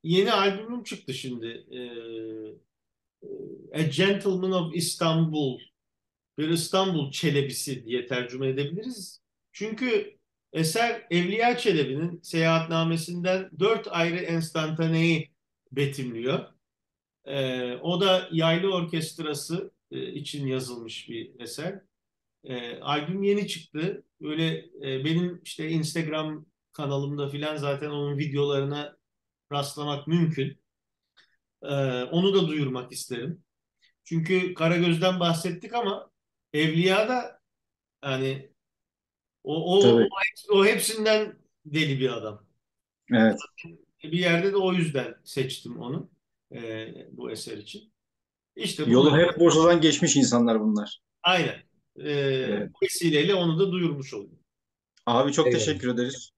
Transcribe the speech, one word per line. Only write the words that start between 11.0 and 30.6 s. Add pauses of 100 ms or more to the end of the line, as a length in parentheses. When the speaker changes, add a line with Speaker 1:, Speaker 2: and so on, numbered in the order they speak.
Speaker 1:
Evliya
Çelebi'nin
seyahatnamesinden
dört
ayrı
enstantaneyi (420)
betimliyor. (800)
Ee,
o
da
yaylı
orkestrası, (180)
e,
için
yazılmış
bir
eser. (640)
Ee,
albüm
yeni
çıktı. (160)
Böyle, (240)
e,
benim
işte
Instagram (260)
kanalımda
filan
zaten
onun
videolarına (560)
rastlamak
mümkün. (1040)